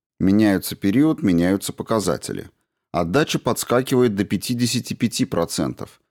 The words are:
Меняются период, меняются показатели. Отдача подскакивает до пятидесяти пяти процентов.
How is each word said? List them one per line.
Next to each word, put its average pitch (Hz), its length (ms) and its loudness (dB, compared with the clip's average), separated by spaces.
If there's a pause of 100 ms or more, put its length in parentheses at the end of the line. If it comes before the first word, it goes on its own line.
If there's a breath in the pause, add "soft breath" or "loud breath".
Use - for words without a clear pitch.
(200)
Меняются 98 560 2
период, 135 460 0
меняются 90 500 2
показатели. 90 760 -4 (440)
Отдача 92 460 0
подскакивает 123 760 0
до 98 100 0
пятидесяти 117 720 -2
пяти 120 300 -2
процентов. - 760 -4 (100)